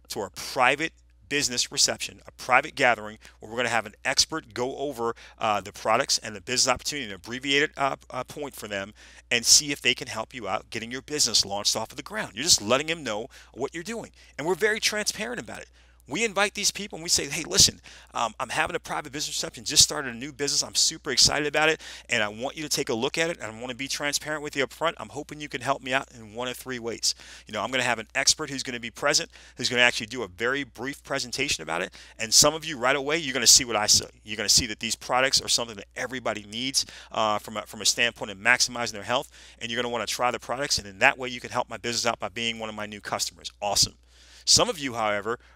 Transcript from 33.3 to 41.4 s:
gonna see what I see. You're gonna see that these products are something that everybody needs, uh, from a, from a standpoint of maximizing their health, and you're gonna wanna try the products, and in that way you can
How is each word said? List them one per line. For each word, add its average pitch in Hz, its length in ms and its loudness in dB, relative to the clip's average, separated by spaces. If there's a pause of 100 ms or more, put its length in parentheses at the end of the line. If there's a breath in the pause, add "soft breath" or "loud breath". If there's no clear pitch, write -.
gonna 117 120 2
see - 200 8
what 117 100 2
I 104 100 2
see. - 200 4 (180)
You're 107 140 -8
gonna 104 100 -2
see - 160 4
that 107 160 -6
these 113 160 -2
products 131 460 2
are 104 60 -6
something 117 280 0
that 98 180 -14
everybody 117 500 -6
needs, 120 420 -4 (260 loud breath)
uh, 107 260 2
from 107 200 -10
a, 101 80 -6
from 110 160 -12
a - 20 0
standpoint 120 460 0
of 95 80 -12
maximizing 120 540 2
their 101 100 -12
health, 123 260 -2 (300 loud breath)
and 117 120 -8
you're 120 120 -2
gonna 120 100 -4
wanna 110 140 -2
try 123 240 0
the 113 100 -4
products, 135 380 -2
and 101 80 -8
in 98 140 -12
that 131 180 6
way 127 100 -6
you 123 100 -8
can 117 120 -10